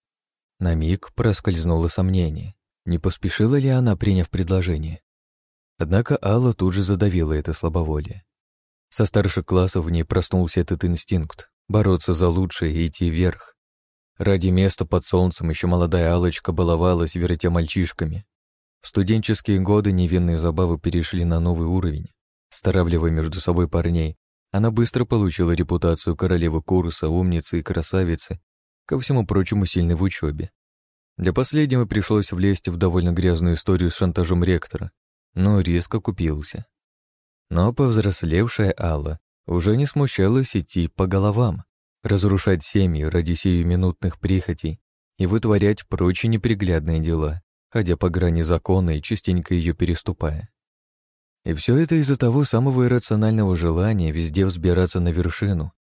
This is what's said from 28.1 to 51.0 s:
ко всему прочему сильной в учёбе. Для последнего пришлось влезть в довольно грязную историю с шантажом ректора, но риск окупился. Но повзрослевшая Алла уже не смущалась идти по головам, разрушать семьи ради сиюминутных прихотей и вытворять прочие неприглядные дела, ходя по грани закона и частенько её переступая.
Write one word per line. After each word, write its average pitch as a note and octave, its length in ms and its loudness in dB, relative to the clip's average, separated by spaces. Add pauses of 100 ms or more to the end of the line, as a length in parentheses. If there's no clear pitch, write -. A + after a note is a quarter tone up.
ко C#3+ 120 -2
всему B2 280 0
прочему F#2+ 400 0
сильной E2+ 300 0
в E2+ 60 -2
учёбе. D2+ 480 -4 (680)
Для F2+ 140 0
последнего C3 520 0
пришлось G#2 480 0
влезть F#2+ 360 0
в F2 80 -4
довольно F2 360 2
грязную E2+ 440 2
историю F2 340 0
с - 60 -6
шантажом F2 480 0
ректора, - 480 -2 (420)
но G2 260 2
риск F2 340 0
окупился. D#2+ 720 -4 (840)
Но F#2 220 2
повзрослевшая G#2 1080 0
Алла D#2 400 -4 (280)
уже F2+ 300 2
не C#3+ 100 0
смущалась B2+ 680 0
идти E2+ 320 -2
по - 180 -2
головам, G2 580 0 (380)
разрушать G2 600 2
семьи E2+ 420 0
ради E2+ 280 0
сиюминутных F2 840 0
прихотей F2 640 -2 (380)
и F#2+ 80 0
вытворять G#2 600 2
прочие F#2 420 0
неприглядные F2+ 680 0
дела, D#2+ 420 -2 (280)
ходя F2 260 0
по F#2 120 0
грани E2+ 340 0
закона E2+ 560 0
и D2+ 40 -10
частенько F#2 520 -2
её E2+ 200 0
переступая. E2 760 -4 (920)